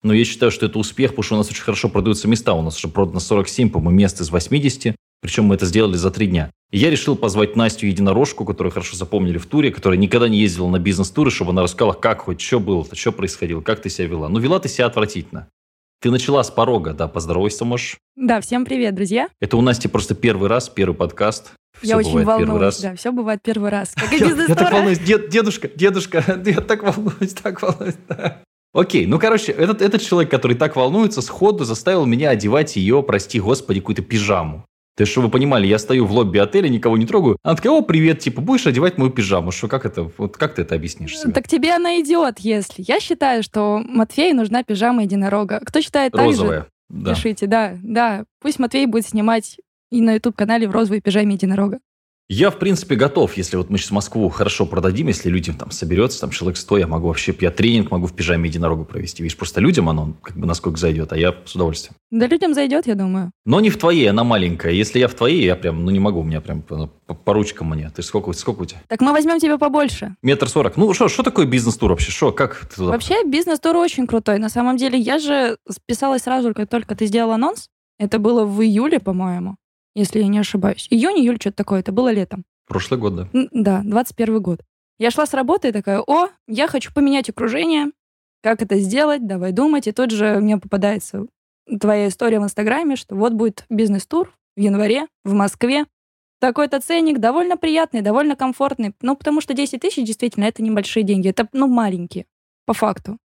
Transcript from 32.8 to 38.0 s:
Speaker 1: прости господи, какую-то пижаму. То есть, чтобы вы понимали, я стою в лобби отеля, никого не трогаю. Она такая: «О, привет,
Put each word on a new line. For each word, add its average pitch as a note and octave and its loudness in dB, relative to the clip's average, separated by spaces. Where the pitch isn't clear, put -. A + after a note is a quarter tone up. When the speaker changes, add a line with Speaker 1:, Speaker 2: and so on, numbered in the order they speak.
Speaker 1:
прости G#2+ 0
господи, G2+ 0
какую-то G2 -4
пижаму. F#2+ -2
То - 2
есть, G#2 2
чтобы B2 2
вы G2+ 0
понимали, B2+ 2
я G#2 4
стою B2 2
в G2 0
лобби G#2 2
отеля, D3+ 2
никого A2+ 2
не A2+ 2
трогаю. C3 2
Она E3 2
такая: C4 2
«О, D#4 4
привет, D#3+ 2